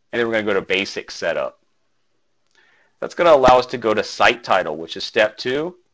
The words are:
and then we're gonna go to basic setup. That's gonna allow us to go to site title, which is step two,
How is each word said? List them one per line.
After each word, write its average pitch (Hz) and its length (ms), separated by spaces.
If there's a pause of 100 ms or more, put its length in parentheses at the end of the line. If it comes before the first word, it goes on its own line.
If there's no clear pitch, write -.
(120)
and 117 80
then 117 80
we're 113 60
gonna 110 120
go 104 80
to 95 80
basic 95 500
setup. 76 480 (1400)
That's - 140
gonna 175 200
allow 127 260
us 123 80
to 131 100
go 113 160
to 104 100
site 117 400
title, 85 340
which 82 200
is - 60
step 107 340
two, 151 380 (180)